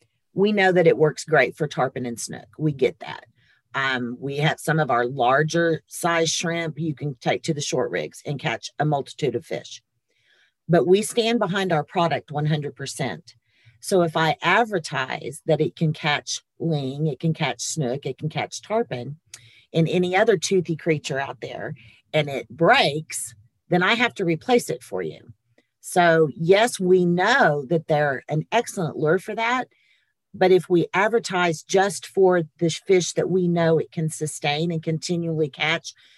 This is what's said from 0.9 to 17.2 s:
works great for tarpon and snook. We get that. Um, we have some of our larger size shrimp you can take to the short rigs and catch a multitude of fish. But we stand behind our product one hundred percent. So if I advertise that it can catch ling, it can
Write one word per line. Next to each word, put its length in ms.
works 280
great 300
for 120
tarpon 380
and 140
snook. 280
We 140
get 280
that. 260
Um, 440
we 180
have 220
some 200
of 120
our 140
larger 800
size 420
shrimp 500
you 160
can 260
take 220
to 100
the 80
short 300
rigs 340
and 140
catch 400
a 40
multitude 520
of 100
fish. 360
But 200
we 140
stand 380
behind 320
our 120
product 480
one 140
hundred 300
percent. 600
So 240
if 120
I 260
advertise 1040
that 160
it 140
can 180
catch 480
ling, 480
it 120
can 140